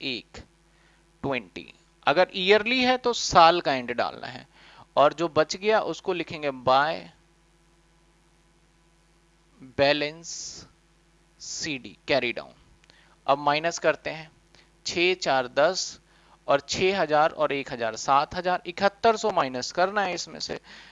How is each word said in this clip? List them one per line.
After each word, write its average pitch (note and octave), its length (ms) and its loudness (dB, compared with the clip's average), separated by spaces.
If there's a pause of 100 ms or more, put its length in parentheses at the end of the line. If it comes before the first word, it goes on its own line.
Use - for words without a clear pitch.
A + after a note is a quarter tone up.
एक B2 400 -10 (800)
ट्वेंटी। G2 500 -8 (340)
अगर E3 280 4
yearly G#3 500 2
है B3+ 120 2
तो A#3+ 160 -2
साल F3 480 6
का D3+ 140 -2
end B2 180 -6
डालना A2+ 340 -4
है, B2 200 -14 (500)
और D3 160 6
जो E3 160 -4
बच D#3 280 0
गया G#3 260 2
उसको - 300 -6
लिखेंगे D#3+ 380 -6
by C3 460 2 (2750)
balance D3 560 0 (1040)
सीडी A#2+ 560 -10 (140)
carry B2 260 0
down। C2+ 160 -14 (760)
अब C#3 120 4
minus D3 400 0
करते D3+ 320 -2
हैं, D#3 200 -14 (560)
छह F3+ 280 0
चार C3+ 340 0
दस D3 520 0 (480)
और C#3 120 4
छह F#3 400 -2
हजार D3+ 300 2
और D3 220 -2
एक C#3 200 -6
हजार, A2+ 240 -4
सात C#3+ 380 2
हजार। F3+ 320 -4
इकहत्तर G3 500 0
सौ G#3+ 140 -2
माइनस C3 420 -2
करना G3 300 0
है F#3 120 -4
इसमें D#3+ 260 -12
से, - 180 -8 (340)